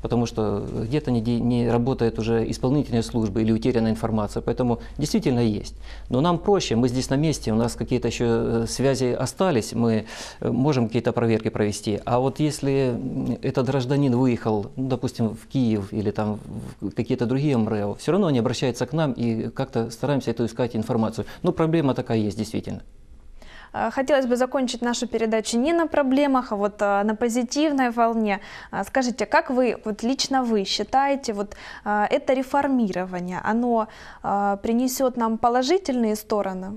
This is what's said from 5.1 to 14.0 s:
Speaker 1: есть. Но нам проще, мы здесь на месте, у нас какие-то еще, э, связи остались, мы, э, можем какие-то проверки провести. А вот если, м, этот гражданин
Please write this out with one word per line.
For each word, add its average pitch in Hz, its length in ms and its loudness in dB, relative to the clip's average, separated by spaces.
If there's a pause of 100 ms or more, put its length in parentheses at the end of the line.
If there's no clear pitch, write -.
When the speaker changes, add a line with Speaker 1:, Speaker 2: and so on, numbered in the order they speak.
Speaker 1:
есть. 110 360 0 (340)
Но 123 120 2
нам 170 180 4
проще, 185 360 2
мы 120 140 4
здесь 123 200 -2
на 135 60 2
месте, 143 380 0
у - 20 2
нас 117 200 0
какие-то 120 340 -2
еще, 120 180 -2
э, 117 400 2
связи 123 540 0
остались, 131 520 0
мы, 113 320 2 (360)
э, 120 100 0
можем 127 360 2
какие-то 113 260 0
проверки 113 360 2
провести. 104 560 -2
А 120 140 2
вот 131 220 0
если, 139 480 0
м, 123 520 -4
этот 131 240 0
гражданин 135 480 2